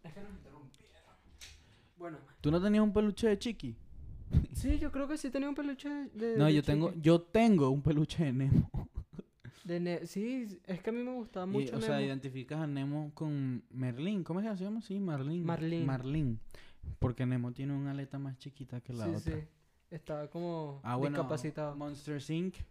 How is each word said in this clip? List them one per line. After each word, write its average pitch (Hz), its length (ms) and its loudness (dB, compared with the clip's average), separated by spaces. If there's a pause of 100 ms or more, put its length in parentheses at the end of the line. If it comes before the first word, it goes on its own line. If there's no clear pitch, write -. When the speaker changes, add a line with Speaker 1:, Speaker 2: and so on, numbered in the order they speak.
Speaker 1:
Es 160 100 -16
que 196 80 -14
nos 202 100 -12
interrumpieron. 147 680 -20 (960)
Bueno. 170 200 -10 (220)
Speaker 2:
¿Tú 151 120 4
no 175 100 6
tenías 208 220 6
un 208 100 4
peluche 214 360 4
de 202 100 6
Chiqui? 139 360 -6 (800)
Speaker 1:
Sí, 294 260 2
yo 294 120 0
creo 277 160 -2
que 302 100 -2
sí 285 140 -4
tenía 277 180 0
un 277 60 -4
peluche 285 340 -4 (240)
de, 226 240 -2
Speaker 2:
No, 147 80 6
Speaker 1:
de 156 80 6
Speaker 2:
yo 147 100 4
tengo, 156 260 2
Speaker 1:
Chiqui. 165 120 -6
Speaker 2:
yo 165 200 8
tengo 196 480 6
un 139 120 2
peluche 156 440 2
de 131 80 0
Nemo. 135 380 6
<laughs> - 180 -4 (760)
Speaker 1:
De 175 160 -2
Ne-, 175 280 -2
sí, 220 580 -4
es 185 160 -6
que - 80 -2
a 220 40 -2
mí 240 100 -2
me 254 100 -6
gustaba 208 320 -6
Speaker 2:
Y, 190 40 -4
Speaker 1:
mucho 135 280 0
Speaker 2:
o - 40 0
sea, 147 160 0
Speaker 1:
Nemo. 139 100 2
Speaker 2:
identificas 135 520 -6
a 160 80 -2
Nemo 143 460 -2
con 139 560 -2
Merlín. 131 540 -2
¿Cómo 165 160 -2
es 220 100 -2
que 208 80 -4
se 180 60 -4
llama? 214 180 -4
Sí, 196 180 -6
Marlín. 160 460 -2
Speaker 1:
Marlín. 165 400 0
Speaker 2:
Marlín. 131 540 0 (600)
Porque 127 280 2
Nemo 123 260 0
tiene 139 200 -4
una 139 180 -2
aleta 139 260 -6
más 139 220 -6
chiquita 131 420 -10
que - 120 -12
la 117 120 -4
Speaker 1:
Sí, 170 100 0
Speaker 2:
otra. 160 200 -2
Speaker 1:
sí. 151 60 -4 (500)
Estaba 151 380 -8
como 160 540 -6
Speaker 2:
Ah, 123 120 -2
bueno, 143 220 0
Speaker 1:
discapacitado. 151 580 -2
Speaker 2:
Monsters, 147 560 -8
Inc. 180 240 -2 (160)